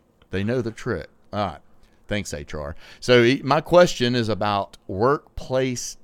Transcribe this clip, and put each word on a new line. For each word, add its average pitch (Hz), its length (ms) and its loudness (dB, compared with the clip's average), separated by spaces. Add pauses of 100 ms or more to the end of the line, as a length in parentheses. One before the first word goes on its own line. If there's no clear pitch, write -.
(320)
They 95 120 -4
know 120 200 -2
the 110 80 -8
trick. 101 360 -8 (240)
All 104 140 -4
right. 76 140 -8 (480)
Thanks, 104 260 -8
H 73 220 -12
R. 76 200 -10 (240)
So 120 240 6
he, 131 200 4
my 143 180 2
question 165 540 4
is 117 120 -2
about 104 500 -2 (100)
workplace 131 1160 -4